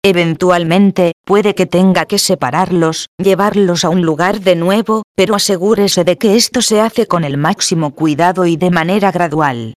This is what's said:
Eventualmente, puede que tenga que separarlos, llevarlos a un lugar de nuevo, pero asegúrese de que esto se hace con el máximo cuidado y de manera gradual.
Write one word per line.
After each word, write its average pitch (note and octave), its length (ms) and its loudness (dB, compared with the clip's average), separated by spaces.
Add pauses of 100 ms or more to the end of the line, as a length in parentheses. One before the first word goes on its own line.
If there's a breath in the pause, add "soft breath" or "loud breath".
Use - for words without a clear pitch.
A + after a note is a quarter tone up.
Eventualmente, F3 1080 2 (140)
puede G3+ 280 2
que F#3 120 0
tenga F3 400 2
que G3+ 120 -4
separarlos, E3 880 -2 (100)
llevarlos F#3+ 680 0
a D#3+ 60 0
un F3+ 100 0
lugar E3+ 400 -2
de F3+ 160 2
nuevo, G#3 460 -2 (120)
pero F#3+ 200 0
asegúrese G3 720 0
de F3 120 2
que G#3 200 2
esto A#3+ 260 0
se G#3+ 180 0
hace A3 260 -2
con F3 160 -2
el C#3 140 -4
máximo D#3+ 580 -2
cuidado E3+ 520 0
y E3+ 100 0
de F3+ 140 0
manera F3+ 420 0
gradual. C#3+ 680 -2